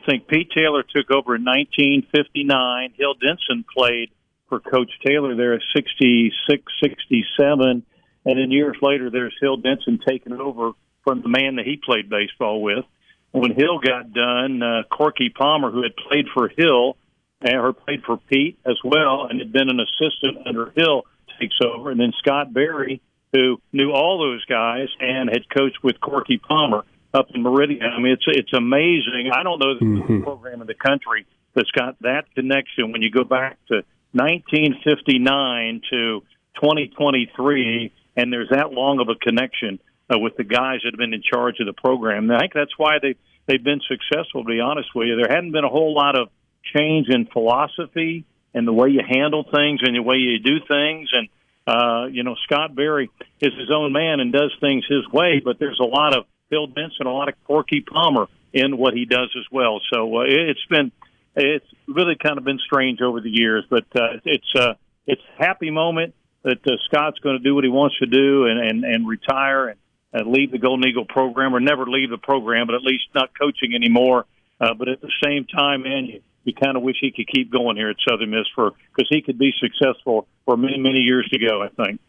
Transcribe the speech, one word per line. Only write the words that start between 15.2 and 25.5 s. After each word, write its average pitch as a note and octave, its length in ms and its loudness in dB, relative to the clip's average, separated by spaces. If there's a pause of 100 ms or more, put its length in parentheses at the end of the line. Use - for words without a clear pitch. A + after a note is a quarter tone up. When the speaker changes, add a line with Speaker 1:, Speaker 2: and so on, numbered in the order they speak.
Speaker 1:
Palmer, C#3 420 0
who B2 120 -2
had A#2 140 -4
played C#3+ 360 -2
for A#2 160 2
Hill, C3+ 480 2 (480)
uh, B2+ 120 2
or B2+ 160 2
played C#3 320 -8
for A#2 120 -2
Pete C#3 480 0
as B2 200 0
well, C#3+ 440 2
and A#2+ 120 -4
had A2+ 120 -12
been C3 160 2
an B2+ 120 0
assistant A#2 680 -4
under A#2 280 -6
Hill, D#3 280 2 (360)
takes A2+ 240 -4
over. A#2+ 280 -4
And A#2+ 100 0
then A#2+ 180 2
Scott C#3 360 0
Berry, C3+ 480 -2 (320)
who B2+ 260 2 (120)
knew C#3 200 2
all E3 260 2
those B2+ 280 -2
guys A#2+ 420 -2 (100)
and C3 300 -2
had A#2 220 -2